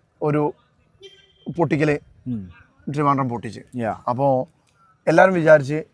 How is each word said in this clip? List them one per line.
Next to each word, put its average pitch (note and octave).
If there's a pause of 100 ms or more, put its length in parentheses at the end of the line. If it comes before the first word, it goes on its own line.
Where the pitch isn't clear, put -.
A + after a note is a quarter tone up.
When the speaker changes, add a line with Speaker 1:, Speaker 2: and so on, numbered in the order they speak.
(220)
Speaker 1:
ഒരു D3+ (1000)
പൊട്ടിക്കല് D3+ (300)
Speaker 2:
ഉം. G#2 (420)
Speaker 1:
ട്രിവാൻഡ്രം C#3
പൊട്ടിച്ച്. A2+ (160)
Speaker 2:
യാ. A2 (120)
Speaker 1:
അപ്പോ C3 (600)
എല്ലാവരും F3+
വിചാരിച്ച് D#3 (120)